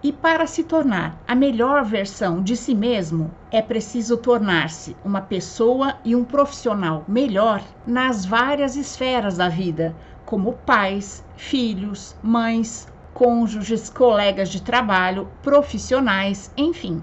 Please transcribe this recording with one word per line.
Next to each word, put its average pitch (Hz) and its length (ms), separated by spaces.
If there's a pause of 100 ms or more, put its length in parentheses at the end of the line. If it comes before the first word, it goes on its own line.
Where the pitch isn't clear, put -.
E 285 80
para 330 340
se 320 200
tornar 233 600
a - 80
melhor 262 520
versão 196 580
de 226 140
si 247 180
mesmo, 175 560 (180)
é 220 120
preciso 226 560
tornar-se 208 880
uma 196 180
pessoa 240 840
e 226 100
um 247 120
profissional 208 840
melhor 214 540 (260)
nas 240 380
várias 254 500
esferas 254 640
da 180 100
vida, 165 480 (300)
como 208 280 (120)
pais, 202 580 (140)
filhos, 208 840
mães, 226 640 (280)
cônjuges, 220 760
colegas 202 600
de 190 120
trabalho, 196 680 (120)
profissionais, 226 1160
enfim. 254 460